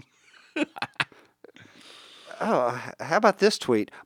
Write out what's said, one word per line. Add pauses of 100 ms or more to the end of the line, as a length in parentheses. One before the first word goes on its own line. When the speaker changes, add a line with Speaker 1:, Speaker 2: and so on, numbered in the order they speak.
(560)
Speaker 1:
<laughs> (1800)
Speaker 2:
Oh,
h-, (140)
how
about
this
tweet? (140)